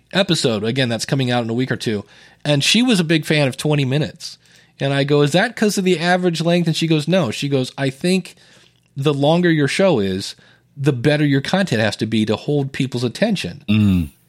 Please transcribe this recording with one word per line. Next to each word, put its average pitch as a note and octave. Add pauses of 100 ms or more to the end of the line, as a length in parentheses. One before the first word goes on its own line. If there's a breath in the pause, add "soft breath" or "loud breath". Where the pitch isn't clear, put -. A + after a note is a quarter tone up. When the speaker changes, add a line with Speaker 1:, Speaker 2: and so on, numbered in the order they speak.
(120)
Speaker 1:
episode, C3+
again, A#2+
that's A2+
coming C3+
out A#2+
in A2+
a A2+
week B2+
or A2+
two, G#2 (420 soft breath)
and C#3+
she -
was A#3+
a F3+
big D#3
fan D3+
of B2
twenty D3
minutes. C3 (420 soft breath)
And C#3
I C#3
go, D3
"Is D3
that G#3
'cause G#3
of F#3+
the F3+
average F3
length?" E3+
And D#3
she E3
goes, D#3
"No." E3
She -
goes, C3
"I C#3
think F3+ (600 soft breath)
the C#3+
longer E3
your D3
show F#3
is, G2 (400 soft breath)
the C#3
better D3
your C#3
content F3
has G#2+
to A#2+
be A2
to G#2+
hold C#3+
people's B2
attention." B2
Speaker 2:
Mm. G2 (200)